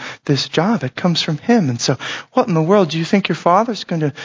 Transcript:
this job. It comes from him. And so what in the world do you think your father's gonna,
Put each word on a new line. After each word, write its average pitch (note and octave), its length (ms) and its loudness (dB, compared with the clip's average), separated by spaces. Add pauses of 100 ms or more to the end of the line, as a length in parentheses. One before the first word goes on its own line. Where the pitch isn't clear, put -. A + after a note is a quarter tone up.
(260)
this C#3 220 0
job. F#3+ 360 0
It B2+ 100 -6
comes F3 280 0
from D#3 160 -4
him. A3 320 2
And A#2 100 -4
so C3+ 160 0 (360)
what B3 140 2
in G#3+ 60 -2
the D#3+ 100 2
world F3+ 280 4
do D#3+ 80 -4
you E3 80 -2
think G3 220 0
your E3+ 80 -2
father's G3+ 480 2
gonna, D3+ 280 -2 (120)